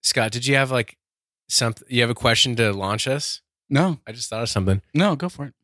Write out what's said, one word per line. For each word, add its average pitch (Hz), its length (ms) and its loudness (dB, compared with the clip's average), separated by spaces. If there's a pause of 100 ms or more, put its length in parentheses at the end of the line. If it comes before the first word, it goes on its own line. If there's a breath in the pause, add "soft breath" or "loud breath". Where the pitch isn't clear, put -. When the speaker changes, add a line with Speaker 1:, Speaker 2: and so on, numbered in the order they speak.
Speaker 1:
Scott, 110 280 0
did 120 140 -6
you 139 100 2
have, 135 140 2
like, 123 280 -4 (520)
some, 113 240 0 (160)
you 120 120 2
have 120 100 4
a 117 40 0
question 117 420 2
to 113 160 2
launch 98 340 -4
us? 139 340 -6 (300)
Speaker 2:
No. 151 340 2
Speaker 1:
I 117 60 -16
just 117 180 -12
thought 110 140 -6
of - 60 -6
something. 95 340 0 (100)
Speaker 2:
No, 180 220 2
go 156 120 -6
for 143 180 -12
it. 135 80 -18 (100)